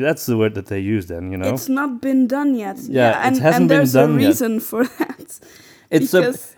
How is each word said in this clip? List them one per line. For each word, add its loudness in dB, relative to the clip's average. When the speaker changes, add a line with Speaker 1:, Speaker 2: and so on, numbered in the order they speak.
Speaker 1:
That's -4
the 0
word 0
that -8
they -6
use -4
then, -10
you -6
know? -2
Speaker 2:
It's -8
not -2
been 0
done -2
yet. -8
Speaker 1:
Yeah, -12
Speaker 2:
Yeah, 4
Speaker 1:
it 0
Speaker 2:
and, 2
Speaker 1:
hasn't 4
Speaker 2:
and 4
Speaker 1:
been 4
Speaker 2:
there's 2
Speaker 1:
done 4
Speaker 2:
a 2
Speaker 1:
yet. 4
Speaker 2:
reason 0
for -4
<laughs> -10
that. -8
Speaker 1:
It's 2
sub-, 4
Speaker 2:
Because, -6